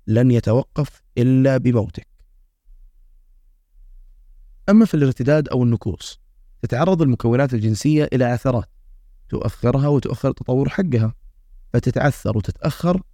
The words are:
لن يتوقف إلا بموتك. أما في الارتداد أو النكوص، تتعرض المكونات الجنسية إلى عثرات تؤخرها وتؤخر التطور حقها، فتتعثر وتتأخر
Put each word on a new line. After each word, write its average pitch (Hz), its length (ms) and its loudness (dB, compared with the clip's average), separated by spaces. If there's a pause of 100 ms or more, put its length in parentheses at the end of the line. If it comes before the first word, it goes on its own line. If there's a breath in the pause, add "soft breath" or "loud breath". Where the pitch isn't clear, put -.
لن 117 240 2
يتوقف 120 680 -2 (160)
إلا 131 400 2
بموتك. 117 500 -2 (2500)
أما 220 160 8
في - 80 -4
الارتداد 147 560 0
أو 123 140 0
النكوص، - 560 -4 (420)
تتعرض 165 400 0
المكونات 127 520 2
الجنسية 120 600 0
إلى 127 120 2
عثرات 120 440 -2 (600)
تؤخرها 123 580 -2
وتؤخر 139 420 0
التطور 131 400 -2
حقها، 123 440 -2 (600)
فتتعثر 120 640 -2
وتتأخر 170 640 -4 (120)